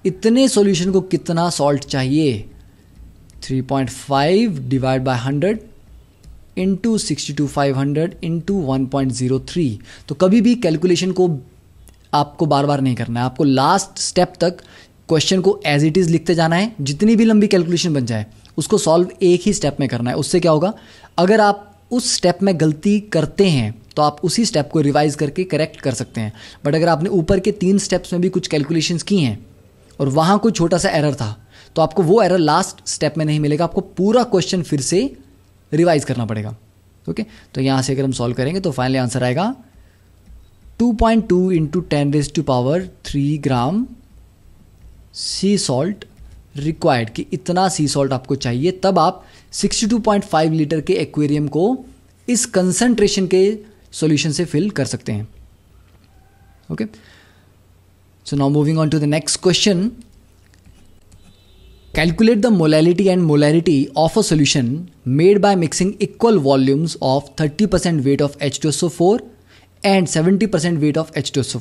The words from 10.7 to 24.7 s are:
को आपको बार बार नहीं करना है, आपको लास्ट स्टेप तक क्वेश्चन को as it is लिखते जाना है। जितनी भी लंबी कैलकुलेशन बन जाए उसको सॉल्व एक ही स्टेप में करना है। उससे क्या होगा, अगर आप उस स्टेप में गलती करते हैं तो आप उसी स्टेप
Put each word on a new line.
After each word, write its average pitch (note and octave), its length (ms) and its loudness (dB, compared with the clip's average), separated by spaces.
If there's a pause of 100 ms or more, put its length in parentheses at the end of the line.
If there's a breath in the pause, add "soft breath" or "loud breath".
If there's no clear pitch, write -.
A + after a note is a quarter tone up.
को F3+ 160 2 (880)
आपको D3 320 0
बार C#3+ 200 2
बार C#3+ 140 0
नहीं C3 140 0
करना A#2 260 -4
है, B2+ 60 0
आपको C3 180 -2
लास्ट C#3 540 2
स्टेप - 420 0
तक F3 200 -2 (480 loud breath)
क्वेश्चन D#3+ 320 0
को F#3+ 280 2
as D3 160 2
it D#3 140 2
is F3+ 100 2
लिखते E3 260 0
जाना E3 220 2
है। A3 240 -2
जितनी D3+ 360 2
भी A3+ 80 4
लंबी G#3+ 240 6
कैलकुलेशन F3 460 0
बन C3 120 0
जाए A2 200 -4 (320 soft breath)
उसको F3+ 200 0
सॉल्व E3+ 320 2 (120)
एक F3 220 4
ही G#3 80 2
स्टेप C#3+ 280 -2
में C3+ 80 0
करना A#2+ 220 -4
है। D3 60 -4
उससे D#3 240 0
क्या E3 120 4
होगा, D#3+ 200 2 (460 loud breath)
अगर G3 220 4
आप G3+ 300 2 (220)
उस B3 220 -2
स्टेप F3 280 0
में G3 180 2
गलती D#3 380 2 (140)
करते E3 360 2
हैं A#2 260 0 (220)
तो D3+ 60 0
आप D3 220 0
उसी G#3 200 0
स्टेप D3+ 280 -2